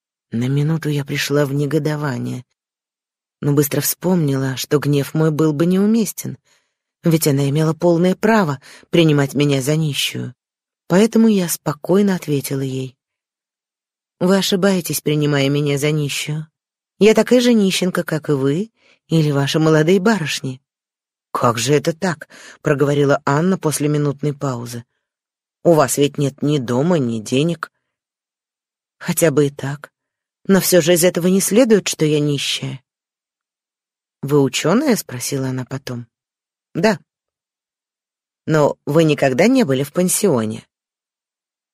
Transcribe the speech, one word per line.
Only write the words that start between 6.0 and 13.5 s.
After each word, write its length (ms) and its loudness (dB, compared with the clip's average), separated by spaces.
ведь 240 2
она 220 2
имела 240 0
полное 420 2
право 460 0
принимать 440 2
меня 280 0
за 160 -2
нищую. 580 -6
Поэтому 400 4
я 200 2
спокойно 680 -2
ответила 460 -4
ей: 360 -8